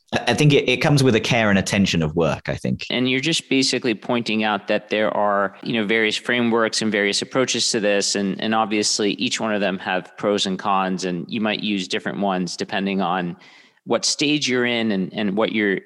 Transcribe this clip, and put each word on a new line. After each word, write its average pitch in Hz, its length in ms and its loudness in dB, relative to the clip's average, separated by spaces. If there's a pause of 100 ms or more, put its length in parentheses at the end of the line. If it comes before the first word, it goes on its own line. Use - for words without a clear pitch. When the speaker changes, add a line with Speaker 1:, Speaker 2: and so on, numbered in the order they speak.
(120)
Speaker 1:
I, - 200 0
I - 20 2
think 151 180 6
it, 131 160 4
it 127 140 0
comes 147 200 4
with 131 120 6
a 110 60 4
care 113 280 2
and 98 100 4
attention 92 440 2
of 76 120 -2
work, 76 360 0
I 69 60 -4
think. 64 340 -4
Speaker 2:
And 123 180 0
you're 131 100 0
just 160 300 -2
basically 131 460 2
pointing 113 500 -2
out 104 240 0
that 104 220 -2
there 107 260 2
are, 101 460 0
you 123 100 -6
know, 113 140 0
various 110 300 2
frameworks 117 680 0
and 110 100 0
various 101 300 0
approaches - 480 -2
to 117 100 0
this. 101 340 0
And, 101 280 -2
and 110 120 0
obviously 107 580 0
each - 280 -4
one 110 140 -2
of 101 80 -2
them 95 160 -2
have 92 400 -6
pros 101 260 0
and 95 140 -2
cons, 95 480 -2
and 90 240 -4
you 113 100 -4
might 107 220 -2
use 98 260 -2
different 98 300 -6
ones 92 360 -2
depending 98 460 -4
on 90 380 -2 (460)
what 120 200 -2
stage 147 460 0
you're 123 160 2
in 113 260 0
and, 95 220 -2
and 104 200 -2
what 101 180 0
you're, 104 340 0